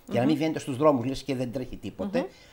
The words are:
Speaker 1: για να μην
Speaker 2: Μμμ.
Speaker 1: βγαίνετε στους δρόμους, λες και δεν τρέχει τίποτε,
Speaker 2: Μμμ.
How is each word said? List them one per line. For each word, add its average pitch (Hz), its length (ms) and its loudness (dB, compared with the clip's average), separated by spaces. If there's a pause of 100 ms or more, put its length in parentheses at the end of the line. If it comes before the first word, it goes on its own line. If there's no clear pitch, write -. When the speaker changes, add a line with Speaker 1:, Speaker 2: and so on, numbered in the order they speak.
Speaker 1:
για - 140 -2
να - 60 4
μην - 40 4
Speaker 2:
Μμμ. 156 80 4
Speaker 1:
βγαίνετε 156 220 -2
στους 135 180 -6
δρόμους, 135 280 6
λες 131 180 -4
και 139 120 -4
δεν 123 160 -4
τρέχει 123 260 -8
τίποτε, 190 420 -6
Speaker 2:
Μμμ. 339 60 0 (260)